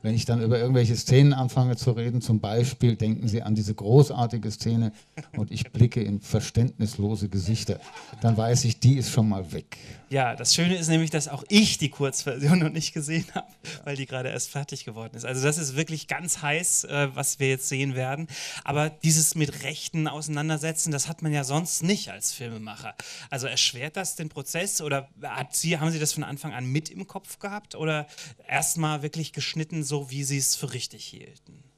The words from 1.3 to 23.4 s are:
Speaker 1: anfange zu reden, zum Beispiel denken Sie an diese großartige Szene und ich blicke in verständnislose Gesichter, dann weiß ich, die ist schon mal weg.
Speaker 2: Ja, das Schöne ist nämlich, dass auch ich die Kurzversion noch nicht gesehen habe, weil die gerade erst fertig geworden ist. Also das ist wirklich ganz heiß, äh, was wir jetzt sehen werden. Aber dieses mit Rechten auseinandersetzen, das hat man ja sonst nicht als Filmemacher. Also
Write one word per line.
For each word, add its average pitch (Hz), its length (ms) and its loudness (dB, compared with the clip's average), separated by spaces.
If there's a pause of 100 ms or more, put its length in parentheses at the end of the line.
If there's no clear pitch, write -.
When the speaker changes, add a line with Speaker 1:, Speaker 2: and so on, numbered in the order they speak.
Speaker 1:
anfange 127 420 2
zu - 160 0
reden, 117 300 0
zum 110 180 2
Beispiel 117 560 2
denken 110 320 0
Sie 110 140 0
an 110 140 2
diese 107 180 0
großartige 113 760 4
Szene 113 420 0 (420)
und 107 160 -4
ich - 200 -6
blicke 120 300 6
in 104 200 -2
verständnislose 107 1040 0
Gesichter, 95 520 -2 (420)
dann 117 160 4
weiß 120 280 2
ich, 113 140 0
die 135 180 6
ist 120 120 -2
schon 110 180 4
mal 95 240 -2
weg. - 260 -12 (320)
Speaker 2:
Ja, 127 260 0
das - 200 2
Schöne 175 220 2
ist 165 100 -2
nämlich, 160 220 4
dass 151 180 -2
auch 135 220 2
ich 208 300 6
die 139 100 0
Kurzversion 143 720 2
noch 160 100 4
nicht 151 240 -4
gesehen 156 400 -2
habe, 190 140 -8 (360)
weil 143 120 -6
die 135 100 -6
gerade 127 240 -6
erst - 200 -6
fertig 139 360 -8
geworden 113 300 -12
ist. 120 100 -12
Also 127 180 -2
das 151 140 2
ist 135 180 -4
wirklich 160 320 -4
ganz 165 340 -4
heiß, 151 440 0
äh, 143 280 0
was 139 260 -4
wir 135 100 2
jetzt 131 200 -2
sehen 135 240 -2
werden. 135 340 -4 (360)
Aber 147 260 0
dieses 156 460 2
mit 147 280 -2
Rechten 151 440 -4
auseinandersetzen, 151 840 -4
das 143 180 -2
hat 160 120 -10
man 156 100 0
ja 147 120 0
sonst 147 400 -2
nicht 202 260 0
als - 220 -6
Filmemacher. 110 640 -10 (340)
Also 131 160 -6